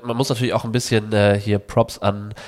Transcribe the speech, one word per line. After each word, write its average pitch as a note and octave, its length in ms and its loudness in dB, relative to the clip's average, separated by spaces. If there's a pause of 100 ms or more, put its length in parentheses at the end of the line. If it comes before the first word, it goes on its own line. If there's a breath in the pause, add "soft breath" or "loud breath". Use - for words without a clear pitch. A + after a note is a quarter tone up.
man A#2 140 -4
muss C3+ 100 2
natürlich A#2+ 260 0
auch A2 120 0
ein A2+ 80 -6
bisschen, A2 400 0
äh, G2+ 260 4
hier G#2 200 0
Props - 400 -2
an G2+ 340 -2 (140 loud breath)